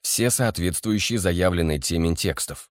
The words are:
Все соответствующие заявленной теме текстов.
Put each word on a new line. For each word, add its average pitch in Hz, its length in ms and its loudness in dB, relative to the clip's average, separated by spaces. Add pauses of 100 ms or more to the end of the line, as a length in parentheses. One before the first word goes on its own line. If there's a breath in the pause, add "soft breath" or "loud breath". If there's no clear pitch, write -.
Все - 280 0
соответствующие 107 880 0
заявленной 87 600 2
теме 82 360 0
текстов. - 540 -4 (100)